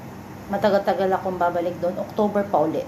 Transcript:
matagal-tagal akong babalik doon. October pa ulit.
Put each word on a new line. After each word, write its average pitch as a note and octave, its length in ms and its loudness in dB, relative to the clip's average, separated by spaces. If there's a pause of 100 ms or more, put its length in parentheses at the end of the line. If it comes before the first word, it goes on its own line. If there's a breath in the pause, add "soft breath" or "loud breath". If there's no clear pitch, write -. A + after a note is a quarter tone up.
(520)
matagal-tagal G3 560 2
akong F#3 320 0
babalik F3 400 0
doon. F3+ 160 0
October G3+ 480 0
pa D#3+ 240 2
ulit. D3 200 -2